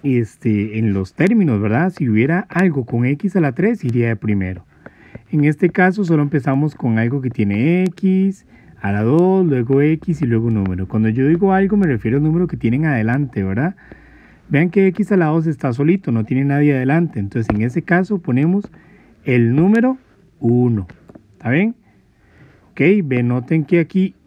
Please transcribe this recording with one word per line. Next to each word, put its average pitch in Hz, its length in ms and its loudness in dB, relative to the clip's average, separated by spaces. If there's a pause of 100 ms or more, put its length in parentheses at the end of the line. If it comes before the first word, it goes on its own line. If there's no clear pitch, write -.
este, 110 760 -2
en 110 160 0
los 95 180 -4
términos, 170 480 2
¿verdad? 131 340 0
Si 139 140 -4
hubiera 135 400 0
algo 170 380 0
con 120 180 -2
x 147 320 -2
a 175 60 2
la 139 100 0
tres, 202 320 -2
iría 117 240 0
de 110 80 -2
primero. 95 480 -4 (680)
En 147 140 0
este 151 240 2
caso 185 360 0
solo 160 180 2
empezamos 143 520 -2
con 113 240 -2
algo 117 220 -2
que 127 80 -6
tiene 117 560 0
x 190 600 -2 (340)
a 101 100 -4
la 104 120 -2
dos, 180 420 2
luego 135 380 0
x 156 400 -2
y 135 40 -2
luego 117 200 0
un 117 80 0
número. 95 340 -2
Cuando 110 220 0
yo 131 180 0
digo 175 240 2
algo 190 240 2
me 202 100 2
refiero 117 300 -2
al 147 60 0
número 165 240 0
que 165 100 -8
tienen 127 300 -2
adelante, 120 580 -2
¿verdad? 120 320 -4 (720)
Vean 165 220 0
que 196 160 4
x 190 240 0
a 202 60 2
la 170 100 2
dos 160 220 0
está 135 240 -4
solito, 143 400 0
no 113 120 0
tiene 127 200 -2
nadie 143 280 2
adelante. 139 460 0
Entonces 110 340 -4
en 107 100 0
ese 123 200 -2
caso 180 400 0
ponemos 156 480 0 (540)
el 123 320 2
número 226 420 2 (400)
uno. 117 480 0 (460)
¿Está - 180 -8
bien? 196 240 0 (960)
Ok, - 100 -10 (220)
ve, 127 220 0
noten 127 400 0
que 170 160 2
aquí 185 340 -2 (120)